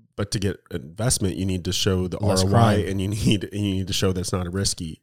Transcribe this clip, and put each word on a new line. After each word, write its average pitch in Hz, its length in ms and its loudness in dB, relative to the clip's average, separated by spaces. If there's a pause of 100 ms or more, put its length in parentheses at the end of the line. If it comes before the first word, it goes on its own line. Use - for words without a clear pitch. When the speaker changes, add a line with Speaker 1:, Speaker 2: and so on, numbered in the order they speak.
(160)
Speaker 1:
But 104 160 -4
to 107 60 -2
get 95 220 0 (100)
investment, 90 680 -2
you 92 80 -2
need 92 220 -2
to 90 60 0
show 92 360 2
the 85 160 -8
Speaker 2:
Less 95 180 4
Speaker 1:
R 95 60 2
O - 20 2
I, - 20 4 (240)
Speaker 2:
crime. 92 120 0
Speaker 1:
and 98 120 -2
you 95 80 -2
need, 101 360 0
and 101 160 -6
you 101 140 0
need 92 120 -2
to 95 60 -6
show 95 200 0
that 90 80 -4
it's - 120 -4
not 90 140 -2
a 87 40 -6
risky, 92 520 -4